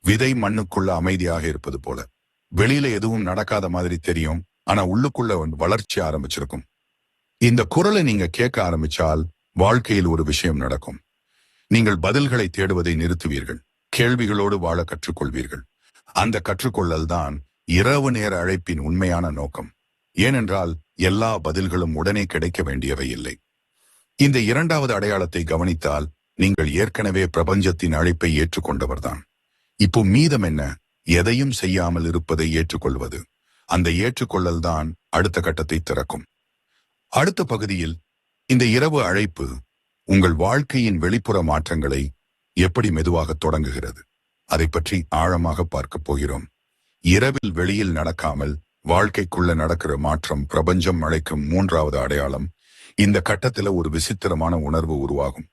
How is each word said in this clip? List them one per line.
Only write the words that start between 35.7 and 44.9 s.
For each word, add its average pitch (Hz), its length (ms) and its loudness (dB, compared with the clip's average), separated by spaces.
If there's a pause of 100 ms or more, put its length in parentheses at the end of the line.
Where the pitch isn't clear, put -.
திறக்கும். - 460 -6 (840)
அடுத்த 185 320 2
பகுதியில் 98 520 -2 (540)
இந்த 123 200 6
இரவு 143 320 4
அழைப்பு 92 440 0 (600)
உங்கள் 92 280 6
வாழ்க்கையின் 113 600 2
வெளிப்புற 101 440 0
மாற்றங்களை 76 600 0 (540)
எப்படி 92 340 2
மெதுவாக 80 440 0
தொடங்குகிறது, 73 640 -4 (480)
அதை 80 180 2
பற்றி 80 300 -2 (180)